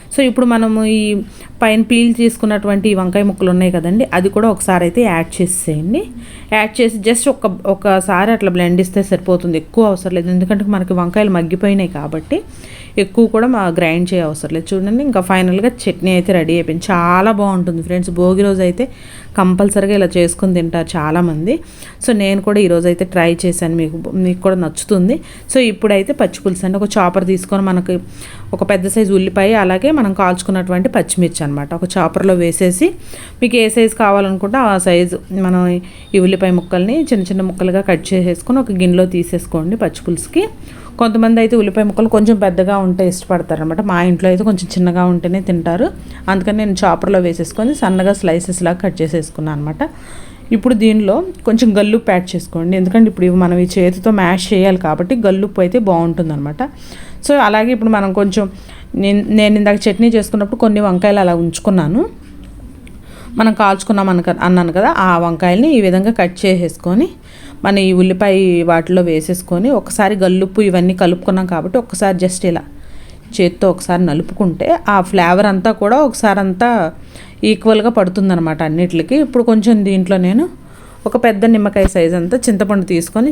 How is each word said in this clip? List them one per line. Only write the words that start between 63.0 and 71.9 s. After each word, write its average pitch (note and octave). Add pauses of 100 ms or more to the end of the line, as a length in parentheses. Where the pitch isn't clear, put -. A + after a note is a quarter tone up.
మనం A3
కాల్చుకున్నాం G3
అనుక-, F3
అన్నాను F3+
కదా, A3 (200)
ఆ - (140)
వంకాయల్ని F3+
ఈ A3
విధంగా F#3+
కట్ F3+
చేసేసుకొని F#3 (600)
మన G3+ (120)
ఈ - (100)
ఉల్లిపాయ F#3+ (340)
వాటిలో F3
వేసేసుకొని F3 (100)
ఒకసారి G3+
గల్లుప్పు F#3
ఇవన్నీ F3+
కలుపుకున్నాం F#3
కాబట్టి E3+
ఒకసారి G3